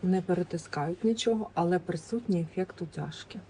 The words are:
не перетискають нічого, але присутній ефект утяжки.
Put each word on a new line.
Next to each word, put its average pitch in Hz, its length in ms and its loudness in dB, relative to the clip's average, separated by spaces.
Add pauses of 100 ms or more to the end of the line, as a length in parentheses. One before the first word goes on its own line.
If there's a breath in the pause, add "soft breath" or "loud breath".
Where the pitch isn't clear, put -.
не 185 180 4
перетискають 175 800 -2
нічого, 220 500 2
але 170 260 4
присутній 175 600 -2
ефект 180 400 -4
утяжки. 156 580 -8 (100)